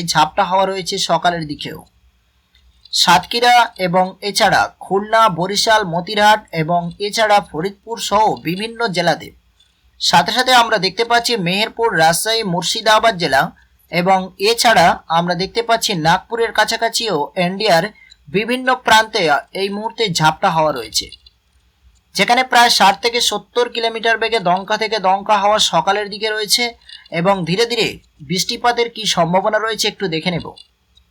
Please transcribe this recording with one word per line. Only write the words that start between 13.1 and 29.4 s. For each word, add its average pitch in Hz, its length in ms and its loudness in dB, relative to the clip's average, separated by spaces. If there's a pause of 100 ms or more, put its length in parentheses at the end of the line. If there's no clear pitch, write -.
জেলা 143 260 2 (500)
এবং 180 260 2 (240)
এছাড়া 220 440 4 (220)
আমরা 175 260 0
দেখতে 185 280 -4
পাচ্ছি 226 340 0
নাগপুরের 185 560 0
কাছাকাছিও 214 640 -2 (220)
ইন্ডিয়ার 196 460 2 (440)
বিভিন্ন 240 400 -2 (140)
প্রান্তে 220 400 2 (300)
এই 196 180 -4
মুহূর্তে 220 400 -6
ঝাপটা 165 400 0
হাওয়া 156 240 0
রয়েছে, 110 320 -8 (1080)
যেখানে 247 300 4
প্রায় 240 260 4
ষাট 196 320 4
থেকে 240 180 0
সত্তর 233 520 -2
কিলোমিটার 226 460 -2
বেগে 220 220 -2
দমকা 185 360 0
থেকে 214 220 -2
দমকা 202 380 2
হাওয়া 208 280 2
সকালের 196 460 0
দিকে 208 200 -6
রয়েছে 214 340 -2 (480)
এবং 175 220 0 (100)
ধীরে 185 220 0
ধীরে 226 200 -2 (360)
বৃষ্টিপাতের 233 680 -2
কি 220 140 -12
সম্ভাবনা 190 540 0